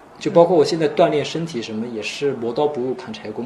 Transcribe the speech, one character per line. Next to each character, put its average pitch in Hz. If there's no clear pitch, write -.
就 -
包 170
括 175
我 147
现 165
在 156
锻 170
炼 147
身 160
体 117
什 107
么， 113
也 113
是 143
磨 117
刀 147
不 123
误 127
砍 110
柴 107
工 117